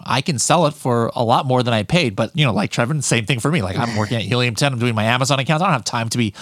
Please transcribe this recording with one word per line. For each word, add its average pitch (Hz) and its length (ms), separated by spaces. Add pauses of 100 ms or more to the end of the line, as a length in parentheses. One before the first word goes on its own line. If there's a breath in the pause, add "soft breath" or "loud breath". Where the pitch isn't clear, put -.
I 127 180
can 123 180
sell 156 260
it 147 80
for 120 420
a 123 80
lot 120 220
more 127 180
than 117 100
I 107 100
paid. 143 320
But, 107 200
you 151 80
know, 127 100
like - 180
Trevor, 139 300
same 117 240
thing 131 140
for 143 120
me. 165 100
Like, 95 160
I'm 117 180
working 107 220
at 107 60
Helium 123 320
ten. 143 180
I'm 120 60
doing 120 160
my 107 80
Amazon 131 360
accounts. 151 220
I 196 60
don't 180 60
have 123 120
time 113 240
to 117 80
be 113 240